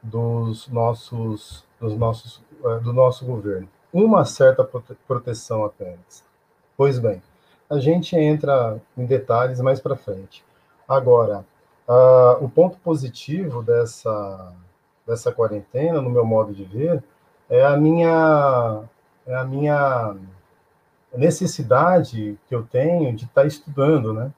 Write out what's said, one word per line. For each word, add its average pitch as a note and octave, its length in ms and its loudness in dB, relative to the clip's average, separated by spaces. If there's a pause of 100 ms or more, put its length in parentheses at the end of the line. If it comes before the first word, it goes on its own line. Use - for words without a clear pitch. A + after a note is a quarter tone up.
Dos A2+ 640 -6
nossos, A2+ 960 -6 (140)
dos G#2+ 160 -6
nossos, A2+ 460 -6 (220)
é, A2+ 140 -2
do A#2 140 -6
nosso B2+ 320 2
governo. G2+ 440 -8 (240)
Uma G3 320 4
certa - 400 4
prote-, A#2+ 320 -12 (100)
proteção A#2 580 -6
apenas. F2+ 600 -14 (520)
Pois C3+ 220 0
bem, G#2 240 -4 (460)
a D3 100 -2
gente D#3+ 380 0
entra C#3+ 640 0 (160)
em B2 80 -8
detalhes B2 560 -2
mais C3 200 0
pra C3 160 -6
frente. - 480 -14 (440)
Agora, A#2 560 2 (420)
ah, B2+ 540 8
o C3+ 80 -4
ponto F3+ 300 2
positivo C#3 840 -6
dessa, G#2+ 920 -4 (540)
dessa A2+ 240 -4
quarentena, B2 720 -2
no B2+ 80 -4
meu B2 160 2
modo A2 300 0
de G2 100 -14
ver, B2+ 380 -4 (480)
é B2+ 160 4
a C#3+ 100 4
minha, D3+ 1080 2 (440)
é B2+ 80 -8
a C3 100 -6
minha C3+ 720 -2 (1000)
necessidade C3 1200 0 (100)
que C3 60 -6
eu A#2 80 -4
tenho C3 520 -2
de A2+ 120 -12
tá C#3 180 2
estudando, C#3 680 -2
né? B2 240 -8